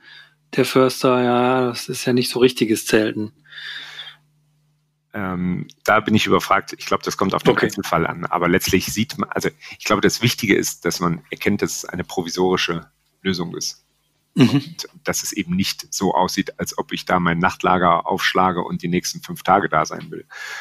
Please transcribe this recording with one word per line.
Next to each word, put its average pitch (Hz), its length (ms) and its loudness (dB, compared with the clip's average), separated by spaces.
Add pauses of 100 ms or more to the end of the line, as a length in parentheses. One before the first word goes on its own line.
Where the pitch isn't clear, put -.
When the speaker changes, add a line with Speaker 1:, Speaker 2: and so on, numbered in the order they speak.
(540)
Speaker 1:
der 127 120 2
Förster, 127 560 2
"Ja, 123 460 2
das 120 200 -6
ist 127 160 -8
ja 131 80 2
nicht 123 180 2
so 123 100 -2
richtiges 113 440 4
Zelten"? 107 480 0 (1800)
Speaker 2:
Ähm, 92 540 -4 (180)
da 107 160 6
bin 104 140 0
ich 107 120 2
überfragt. 95 520 2
Ich - 80 -14
glaub, - 160 -2
das - 140 -4
kommt 95 180 0
auf 87 80 -2
den 127 100 6
Speaker 1:
Okay. 113 140 2
Speaker 2:
Einzelfall 87 400 0
an. 85 200 -6
Aber 87 220 0
letztlich 92 380 2
sieht - 320 -4
man, 98 120 -4
also - 180 -4 (300)
ich - 60 -12
glaube, 107 180 2
das - 200 2
Wichtige 113 320 2
ist, - 300 -2
dass 85 160 -4
man 85 300 0
erkennt, - 320 -2
dass 87 160 -4
es - 60 -12
eine 90 200 -8
provisorische 90 800 -2 (360)
Lösung 87 340 -4
ist. - 280 -10 (500)
Speaker 1:
Mhm. 135 200 6
Speaker 2:
Und - 340 -6 (140)
dass - 220 -4
es - 80 -8
eben 90 240 -4
nicht - 360 -4
so 95 220 0
aussieht, 92 460 -2
als - 180 -6
ob - 140 -8
ich 87 120 -8
da 90 140 2
mein 85 220 2
Nachtlager 90 640 2
aufschlage 92 560 0
und - 200 -6
die 90 60 -4
nächsten 87 320 -2
fünf - 220 -12
Tage 92 260 4
da 78 160 2
sein 80 280 -10
will. 82 140 -14 (340)